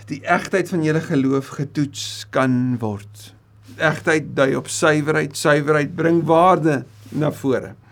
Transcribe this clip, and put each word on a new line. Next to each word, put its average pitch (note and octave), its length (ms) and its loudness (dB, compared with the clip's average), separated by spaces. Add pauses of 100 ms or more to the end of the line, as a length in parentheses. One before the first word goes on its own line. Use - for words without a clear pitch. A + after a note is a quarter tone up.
die - 160 -8
egtheid F3 460 0
van E3+ 140 0
julle D#3 180 2
geloof C3+ 460 0
getoets - 840 -6
kan B2+ 500 0
word. G#2 540 -10 (440)
Egtheid D#3 580 0
dui C#3 200 2
op C3+ 120 -6
suiwerheid, D3+ 720 0
suiwerheid D3 580 2
bring E3 300 2
waarde D#3+ 600 4 (240)
na D3 220 -2
vore. A#2+ 440 -4 (160)